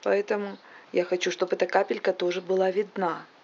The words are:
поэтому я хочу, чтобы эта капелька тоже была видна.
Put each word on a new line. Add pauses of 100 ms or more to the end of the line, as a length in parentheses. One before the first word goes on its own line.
поэтому (360)
я
хочу,
чтобы
эта
капелька
тоже
была
видна. (200)